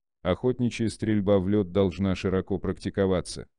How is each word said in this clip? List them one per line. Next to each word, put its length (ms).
Охотничья 680
стрельба 500
в 80
лёд 240
должна 440
широко 420
практиковаться. 880